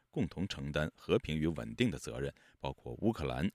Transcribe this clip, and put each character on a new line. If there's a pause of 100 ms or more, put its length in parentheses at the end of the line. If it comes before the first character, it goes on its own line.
(120)
共
同
承
担
和
平
与
稳
定
的
责
任， (260)
包
括
乌
克
兰、